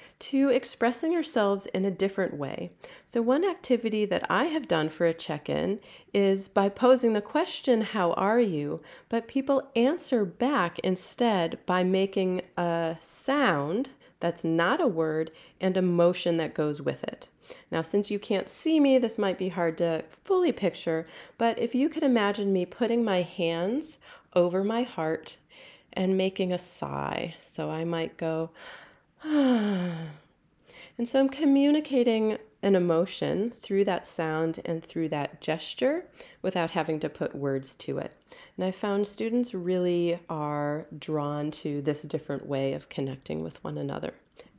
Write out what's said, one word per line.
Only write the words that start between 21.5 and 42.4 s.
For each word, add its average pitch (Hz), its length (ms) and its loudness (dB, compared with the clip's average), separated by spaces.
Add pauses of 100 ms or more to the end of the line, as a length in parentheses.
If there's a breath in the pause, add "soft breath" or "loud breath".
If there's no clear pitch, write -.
if 240 160 -2
you 269 160 2
could 320 140 -4
imagine 208 500 2
me 180 140 2
putting 233 380 0
my 185 180 2
hands 175 760 -2 (360 loud breath)
over 180 300 4
my 226 180 0
heart 160 560 -6 (560 loud breath)
and 190 220 2
making 190 360 0
a 180 60 0
sigh. 143 800 -6
So - 320 -8
I 160 140 -4
might 165 340 -4
go, 160 320 -4 (360 loud breath)
<sighs> - 380 -20
"Ah." 208 840 0 (880 loud breath)
And 233 100 -4
so 269 120 2
I'm 269 100 4
communicating 277 1040 4 (260)
an 196 120 4
emotion 175 760 2 (120)
through 196 220 2
that 196 200 0
sound 160 640 -2
and 165 180 -4
through 165 260 -4
that 147 300 -4
gesture 262 640 -2 (380 loud breath)
without 180 280 0
having 156 300 -2
to 156 80 -2
put - 260 -6
words 135 420 -4
to 135 200 -8
it. - 180 -8 (420 loud breath)
And 185 100 -2
I 190 60 -2
found 202 340 -2
students 226 480 -2
really 175 640 0 (100)
are 147 580 -2 (120)
drawn 147 540 -2
to 143 280 -6
this 147 220 -2
different 147 440 -6